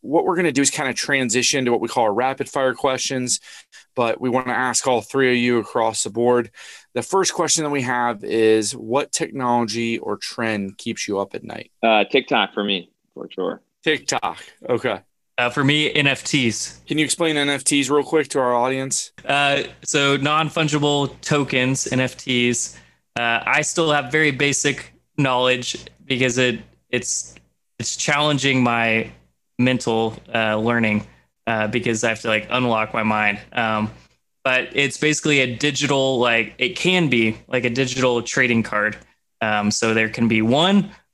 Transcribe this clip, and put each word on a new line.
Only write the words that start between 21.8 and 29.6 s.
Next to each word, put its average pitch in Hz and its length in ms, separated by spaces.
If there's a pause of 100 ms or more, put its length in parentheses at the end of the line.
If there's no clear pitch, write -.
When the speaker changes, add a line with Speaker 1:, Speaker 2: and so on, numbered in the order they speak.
Speaker 3:
N 127 140
F 127 160
Ts. 120 600 (400)
Uh, 117 280
I 139 160
still 160 300
have 135 200
very 156 200
basic 139 640 (240)
knowledge 127 680 (200)
because 127 320
it, 123 220 (300)
it's, - 460 (440)
it's - 160
challenging 139 640
my 117 480 (480)
mental, 117 580 (180)